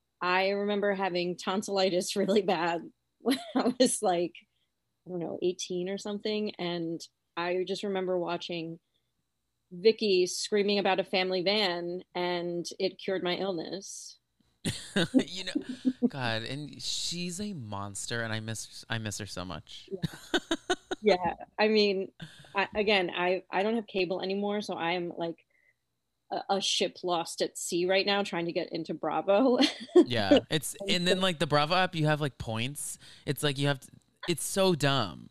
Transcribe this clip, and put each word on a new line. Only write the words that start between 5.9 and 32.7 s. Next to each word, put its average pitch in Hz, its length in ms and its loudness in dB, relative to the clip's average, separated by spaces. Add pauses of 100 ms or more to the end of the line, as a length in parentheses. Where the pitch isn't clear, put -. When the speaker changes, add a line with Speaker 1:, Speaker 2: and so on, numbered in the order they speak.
Speaker 1:
something. 208 600 -2
And 170 400 -2 (380)
I 180 280 0
just 190 180 -4
remember 185 360 0
watching 170 600 -6 (920)
Vicky 190 540 4
screaming 202 540 2
about 190 200 4
a 185 40 0
family 185 380 0
van, 180 600 0 (140)
and 175 500 -2 (140)
it 190 240 -2
cured 190 200 -2
my 180 120 0
illness. - 840 -6 (480)
Speaker 2:
<laughs> - 300 -6 (300)
You 185 200 -10
know, - 640 -2
God, 117 340 -2
and 139 380 -8
she's 175 580 -4
a 208 140 -6
monster, 104 680 -6
and 110 120 -4
I 110 80 -2
miss, - 480 -10
I 117 80 -2
miss 110 220 -6
her 104 60 -6
so 90 200 -8
much. - 460 -12
Speaker 1:
Yeah. - 540 -4
Speaker 2:
<laughs> - 40 -20 (520)
Speaker 1:
Yeah. 180 320 4 (240)
I 214 120 4
mean, 202 400 2 (440)
I, 190 220 2
again, 202 400 4
I, 180 340 0
I 190 140 0
don't 220 120 0
have 214 120 -4
cable 185 340 -2
anymore, 202 400 -2
so 202 120 -6
I 170 200 -2
am, 175 240 -2
like, 170 200 -4 (920)
a, - 260 -2
a 190 60 0
ship - 420 0
lost 175 380 -2
at - 160 -2
sea 175 280 0
right 190 200 2
now 202 160 2
trying 170 260 -2
to 170 40 -2
get 165 220 -2
into 165 200 -6
Bravo. 196 720 4
<laughs> - 420 6
Speaker 2:
Yeah, 120 340 4 (120)
it's, - 300 -2
Speaker 1:
And - 100 -4
Speaker 2:
and 180 160 2
then, 185 100 4
Speaker 1:
so 185 60 -2
Speaker 2:
like, 180 160 2
the 165 80 2
Bravo 147 280 4
app, 185 200 4
you 156 120 2
have, 151 120 4
like, 147 180 -2
points. 120 600 -4 (280)